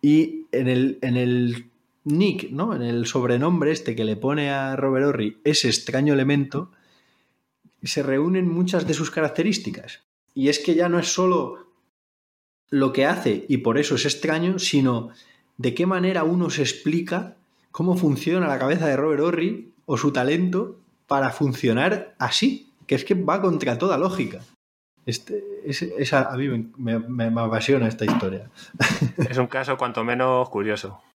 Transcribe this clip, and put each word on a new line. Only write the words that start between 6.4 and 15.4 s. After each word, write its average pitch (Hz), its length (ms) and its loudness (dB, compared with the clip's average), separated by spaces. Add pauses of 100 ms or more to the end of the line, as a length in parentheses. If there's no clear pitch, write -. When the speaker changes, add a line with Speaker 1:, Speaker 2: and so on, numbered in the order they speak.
Speaker 1:
se - 220 -4
reúnen 165 440 2
muchas 180 400 0
de 160 60 0
sus 151 160 -4
características. - 920 -2 (320)
Y 135 140 2
es 147 100 2
que 170 160 0
ya 175 120 2
no 175 120 2
es 165 120 -2
solo 175 540 0 (1040)
lo 135 240 2
que 135 120 4
hace, 143 440 0
y 135 80 2
por 117 200 2
eso 147 180 0
es - 100 0
extraño, 160 540 -2
sino 123 500 0 (480)